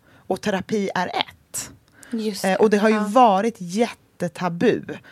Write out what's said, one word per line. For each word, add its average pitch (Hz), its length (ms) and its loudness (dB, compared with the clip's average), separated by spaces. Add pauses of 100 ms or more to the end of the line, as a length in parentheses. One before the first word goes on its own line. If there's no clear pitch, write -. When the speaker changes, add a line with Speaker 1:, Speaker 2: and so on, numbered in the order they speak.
(280)
Speaker 1:
Och 185 140 -4
terapi 196 540 -2
är 180 120 -2
ett. - 640 -8 (400)
Speaker 2:
Just 214 340 -4
Speaker 1:
Eh, 196 60 2
Speaker 2:
det. 185 60 2
Speaker 1:
och 214 120 4
det 208 80 2
har 214 120 4
ju 220 60 4
Speaker 2:
Ja. 208 120 0
Speaker 1:
varit 220 520 4
jättetabu 175 1200 -2 (280)